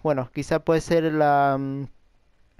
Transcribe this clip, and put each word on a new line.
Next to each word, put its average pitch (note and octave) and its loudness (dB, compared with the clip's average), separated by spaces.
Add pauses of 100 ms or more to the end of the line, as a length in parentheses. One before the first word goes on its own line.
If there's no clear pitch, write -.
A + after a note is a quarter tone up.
Bueno, C3+ -2
quizás D3+ -2
puede E3 2
ser E3 0
la, C#3+ 2
mm, C#3 -6 (760)